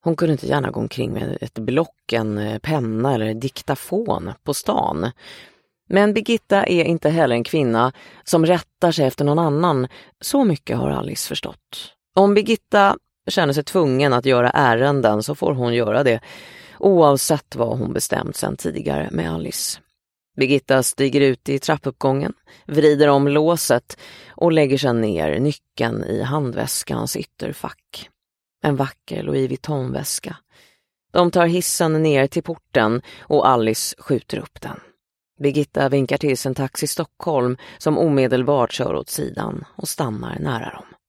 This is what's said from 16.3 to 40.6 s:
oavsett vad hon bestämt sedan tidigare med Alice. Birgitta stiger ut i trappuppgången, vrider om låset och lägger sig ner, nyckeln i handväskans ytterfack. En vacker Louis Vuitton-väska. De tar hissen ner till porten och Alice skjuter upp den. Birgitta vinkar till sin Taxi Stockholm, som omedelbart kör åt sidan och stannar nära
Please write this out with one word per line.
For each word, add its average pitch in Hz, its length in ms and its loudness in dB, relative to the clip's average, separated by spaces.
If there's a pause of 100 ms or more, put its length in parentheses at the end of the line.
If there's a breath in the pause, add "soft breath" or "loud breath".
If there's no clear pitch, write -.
oavsett 156 760 4
vad 117 220 -2
hon 120 160 -4
bestämt - 420 -4
sedan - 220 -6
tidigare - 540 -6
med 82 220 -4
Alice. - 460 -8 (580)
Birgitta 135 460 2
stiger 139 380 0
ut 135 280 0
i 139 100 -2
trappuppgången, 139 760 -2 (320 soft breath)
vrider 147 420 4
om 143 200 4
låset 151 720 0 (320 loud breath)
och - 220 0
lägger 143 260 2
sig 131 160 0
ner, 87 460 0
nyckeln 117 640 -4
i 101 180 -4
handväskans 120 960 -4
ytterfack. - 920 -12 (540)
En 147 120 0
vacker - 480 -6
Louis 135 260 -2
Vuitton-väska. 131 880 -8 (720 soft breath)
De 175 200 2
tar 175 140 4
hissen 165 580 0
ner 139 240 4
till 165 160 -4
porten 120 580 -2 (180 loud breath)
och - 280 2
Alice 113 520 2
skjuter - 400 -4
upp - 220 -16
den. - 180 -12 (600)
Birgitta 143 500 0
vinkar 139 280 2
till 135 200 0
sin 131 180 -4
Taxi 139 320 -4
Stockholm, 131 720 -4 (200 loud breath)
som 151 200 0
omedelbart 131 760 2
kör - 240 -4
åt - 140 -6
sidan - 560 -8 (100)
och - 120 -10
stannar 120 520 -6
nära 123 320 -6